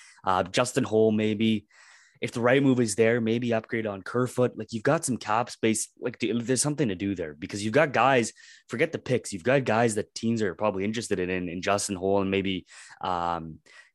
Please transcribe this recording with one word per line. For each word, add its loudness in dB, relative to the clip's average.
Uh, 0
Justin 0
Holl, 4
maybe. 0
If -6
the -4
right 4
move 4
is 0
there, 4
maybe 0
upgrade -4
on -6
Kerfoot. -2
Like, -10
you've -6
got 0
some -2
cap -2
space. 0
Like, -8
th-, -2
there's 0
something 0
to -2
do -2
there, -8
because -8
you've -4
got 4
guys, 4
forget -2
the -6
picks, -4
you've -10
got 2
guys 2
that -6
teams 0
are 0
probably -2
interested -2
in, 0
in, -2
in -8
Justin 0
Holl 0
and 0
maybe, -2
um, -4